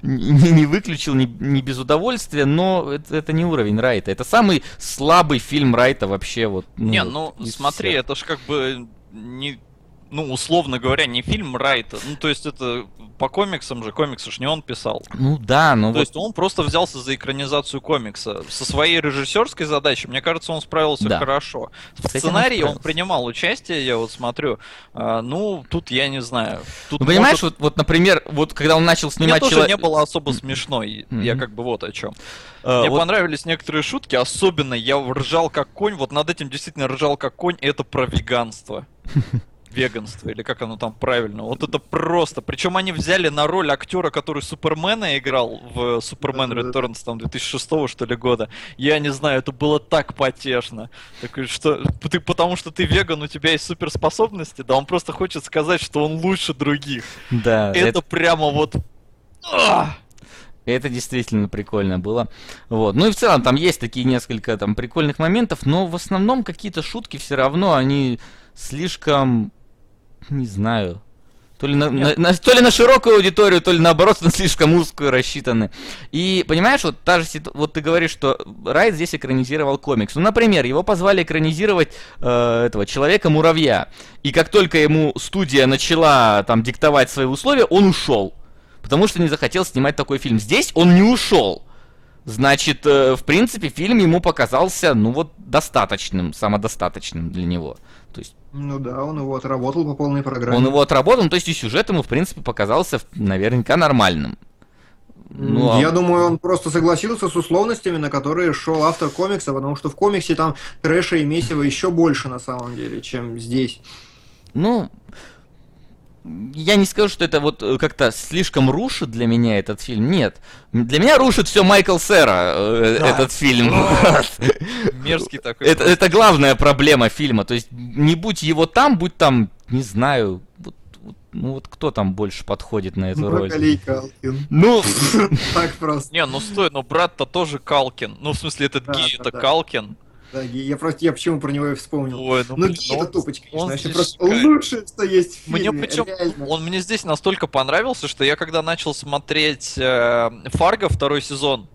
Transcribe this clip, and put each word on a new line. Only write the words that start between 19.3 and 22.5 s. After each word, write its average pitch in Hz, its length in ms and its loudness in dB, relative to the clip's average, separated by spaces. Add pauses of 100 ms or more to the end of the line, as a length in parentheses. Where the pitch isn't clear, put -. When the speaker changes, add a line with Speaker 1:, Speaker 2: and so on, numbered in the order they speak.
Speaker 2:
задачей, 147 440 -2
мне 135 120 -6
кажется, 165 320 -6
он 160 80 -6
справился 156 480 -2
Speaker 1:
Да. 185 120 0
Speaker 2:
хорошо. 139 500 -4 (240)
В - 140 -8
Speaker 1:
С - 80 -8
этим 160 140 -2
он 180 40 -4
Speaker 2:
сценарии 240 220 2